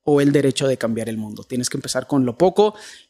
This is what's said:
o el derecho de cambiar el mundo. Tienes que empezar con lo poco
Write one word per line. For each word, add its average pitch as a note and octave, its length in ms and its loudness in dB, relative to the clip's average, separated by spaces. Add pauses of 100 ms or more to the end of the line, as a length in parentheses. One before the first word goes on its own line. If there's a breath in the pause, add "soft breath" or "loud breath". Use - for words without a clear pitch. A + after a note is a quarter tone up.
o D3 180 2
el C#3+ 120 4
derecho C#3 340 2
de C3 120 0
cambiar A2+ 300 -4
el A2+ 100 -6
mundo. G#2+ 260 -12
Tienes B2 260 -6
que D3 60 -6
empezar B2+ 320 -6
con C3+ 180 2
lo A#2 100 -4
poco G3+ 380 2 (360 loud breath)